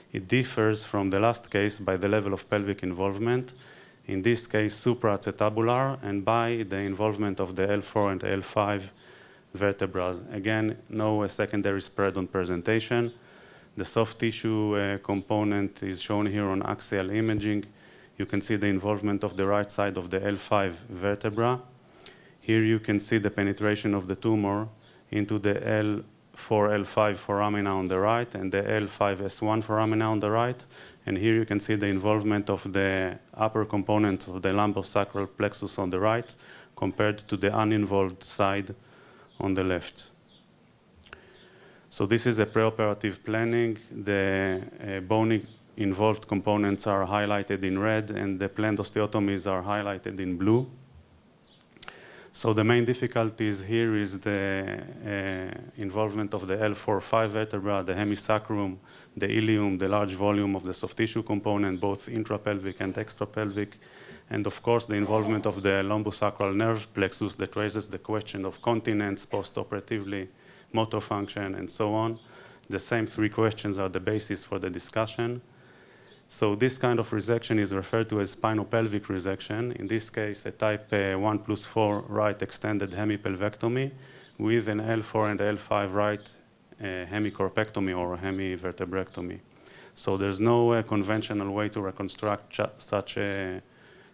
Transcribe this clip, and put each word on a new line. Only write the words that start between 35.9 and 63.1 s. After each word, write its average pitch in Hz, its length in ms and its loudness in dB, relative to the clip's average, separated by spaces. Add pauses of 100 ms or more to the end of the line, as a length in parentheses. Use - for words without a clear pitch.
right 110 360 0 (400)
compared 104 420 0
to - 200 -4
the 101 200 2
uninvolved 101 680 2
side 98 520 -2 (640)
on 95 160 0
the 95 80 2
left. - 480 -4 (1800)
So - 160 -2
this 113 220 2
is 113 100 2
a 107 80 6
preoperative 110 800 0
planning. 117 560 0 (100)
The, 98 720 0 (180)
uh, 98 200 -6
bony 110 480 2 (300)
involved 104 500 2
components 101 580 2
are 98 220 2
highlighted 101 560 0
in 95 160 0
red 107 320 0
and 98 280 -2
the 98 100 -2
planned 107 280 0
osteotomies 101 760 0
are 92 120 0
highlighted 101 560 -4
in 92 180 -2
blue. 113 320 4 (1600)
So 113 200 0
the 107 100 4
main 120 220 6
difficulties 110 800 -2
here 113 320 0
is 98 240 -2
the, 98 640 -2 (200)
uh, 95 800 -6
involvement 101 520 -2
of 95 140 -4
the 98 140 0
L 107 140 2
four 98 260 0
five 113 300 2
vertebra, 104 520 0
the 90 100 -2
hemisacrum, 104 840 0 (400)
the 98 120 0
ilium, 107 480 4
the 95 100 0
large 101 260 2
volume 101 420 2
of 90 80 -4
the 92 100 -4
soft - 240 -8
tissue 113 260 0
component, 101 580 0
both 98 260 -2
intrapelvic 104 720 -2
and 95 160 -2
extrapelvic, 104 760 -4 (580)